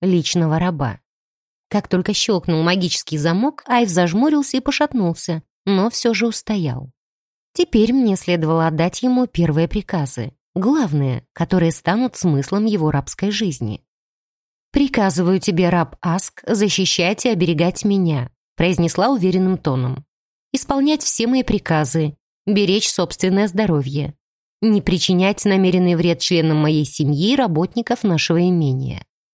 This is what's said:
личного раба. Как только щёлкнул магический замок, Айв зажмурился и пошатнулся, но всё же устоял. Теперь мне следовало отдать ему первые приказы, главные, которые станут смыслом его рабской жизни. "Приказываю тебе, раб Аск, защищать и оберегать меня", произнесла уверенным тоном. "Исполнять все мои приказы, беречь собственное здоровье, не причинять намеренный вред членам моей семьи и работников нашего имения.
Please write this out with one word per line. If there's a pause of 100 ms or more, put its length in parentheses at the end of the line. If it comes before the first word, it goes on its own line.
личного
раба. (720)
Как
только
щёлкнул
магический
замок,
Айв
зажмурился
и
пошатнулся, (240)
но
всё
же
устоял. (640)
Теперь
мне
следовало
отдать
ему
первые
приказы, (220)
главные,
которые
станут
смыслом
его
рабской
жизни. (880)
"Приказываю
тебе,
раб
Аск,
защищать
и
оберегать
меня", (240)
произнесла
уверенным
тоном. (480)
"Исполнять
все
мои
приказы, (300)
беречь
собственное
здоровье, (460)
не
причинять
намеренный
вред
членам
моей
семьи
и
работников
нашего
имения. (280)